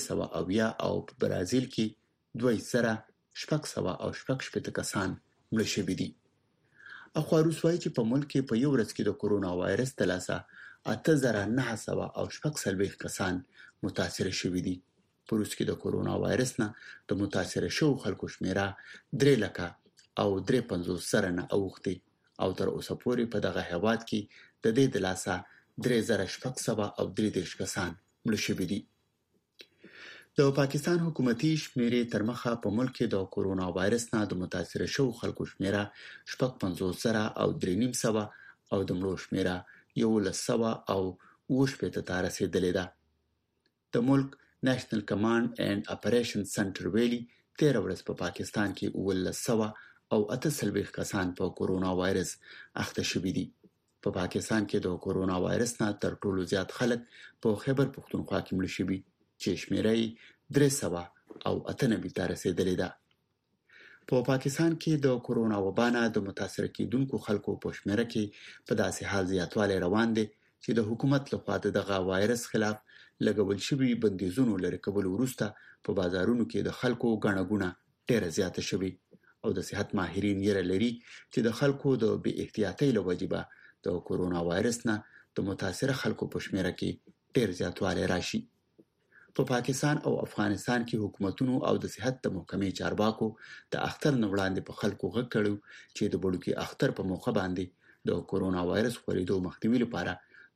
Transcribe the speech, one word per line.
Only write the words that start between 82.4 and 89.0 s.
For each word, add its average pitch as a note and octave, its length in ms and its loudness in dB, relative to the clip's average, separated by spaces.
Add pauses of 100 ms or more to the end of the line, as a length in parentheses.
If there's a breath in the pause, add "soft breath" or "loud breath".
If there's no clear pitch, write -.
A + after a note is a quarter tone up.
احتیاطۍ G#2 540 0
له G2 100 4
وجې F2+ 260 0
به F2+ 80 0 (440 loud breath)
د F2+ 220 0
کورونا F2+ 400 0
وایرس G2+ 400 2
نه A2 80 2 (400 loud breath)
د G2 160 0
متاثره G2 500 -2
خلکو A2 320 -2
په - 120 -4
شمیره F2+ 340 0
کې F#2+ 100 -2 (460)
ډېر A2+ 140 4 (100)
زیاتوالی F#2 560 0
راشي. - 260 -2 (960 soft breath)